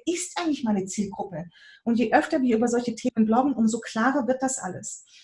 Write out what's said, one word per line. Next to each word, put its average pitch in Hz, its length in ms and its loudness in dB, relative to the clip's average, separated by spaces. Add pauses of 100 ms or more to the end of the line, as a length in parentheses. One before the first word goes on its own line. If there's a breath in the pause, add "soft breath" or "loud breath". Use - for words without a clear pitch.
ist 339 320 -4
eigentlich 320 260 -2
meine 202 200 2
Zielgruppe? 190 600 -6 (360 soft breath)
Und 233 160 0
je 220 140 2
öfter 302 300 4
wir 247 140 4
über 233 120 2
solche 240 260 0
Themen 226 320 0
bloggen, 247 280 2
umso 226 260 2
klarer 247 460 0
wird 262 160 0
das 262 160 -2
alles. - 460 -10 (200 soft breath)